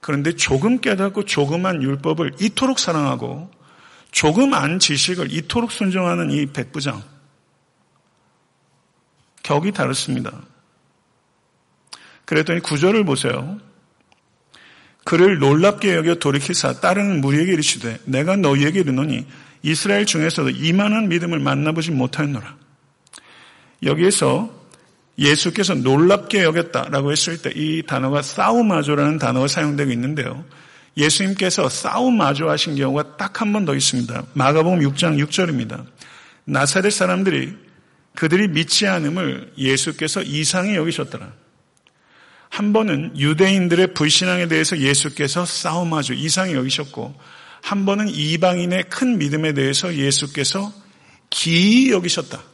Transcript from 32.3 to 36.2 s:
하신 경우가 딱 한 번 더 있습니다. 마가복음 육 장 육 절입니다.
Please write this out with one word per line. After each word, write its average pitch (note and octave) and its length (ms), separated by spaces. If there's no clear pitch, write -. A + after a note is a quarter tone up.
하신 D3+ 280
경우가 C#3 420
딱 G3 240
한 G#3 100
번 G#3 140
더 C#3+ 80
있습니다. B2 580
마가복음 D#3 500
육 C#3 140
장 D#3 240
육 D3 100
절입니다. B2+ 540